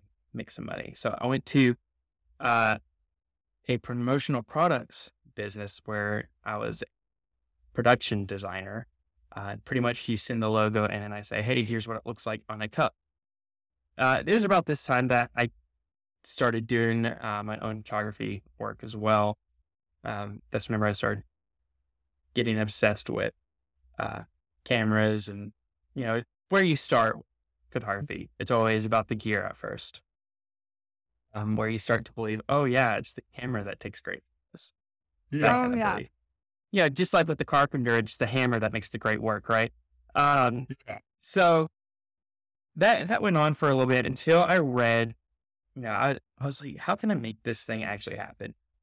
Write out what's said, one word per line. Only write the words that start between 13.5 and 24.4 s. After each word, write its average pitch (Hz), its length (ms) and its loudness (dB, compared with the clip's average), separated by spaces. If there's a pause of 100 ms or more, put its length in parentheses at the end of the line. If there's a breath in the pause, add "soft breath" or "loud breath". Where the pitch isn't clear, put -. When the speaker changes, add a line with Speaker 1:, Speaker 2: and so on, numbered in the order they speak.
Speaker 1:
Uh, 127 280 2
it 190 80 2
was 226 100 4
about 190 240 2
this 151 180 -2
time 127 220 2
that 120 280 2
I 120 140 0 (760)
started 117 440 0
doing, 117 400 2
uh, 104 360 -6
my 107 160 -6
own 110 220 -6
photography 104 640 -6 (160)
work 107 240 -8
as 110 120 -12
well. 104 420 2 (640)
Um, 104 380 -10 (100)
that's - 180 -4
whenever 107 160 0
I 104 80 2
started 107 300 -4 (1120)
getting 113 240 0
obsessed 107 500 0
with, 104 240 -2 (640)
uh, - 260 -6 (400)